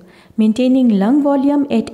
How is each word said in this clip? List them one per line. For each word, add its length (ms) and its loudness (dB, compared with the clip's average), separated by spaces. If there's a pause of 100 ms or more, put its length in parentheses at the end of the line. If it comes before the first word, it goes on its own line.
(360)
maintaining 520 2 (100)
lung 240 0
volume 480 0
at 240 -4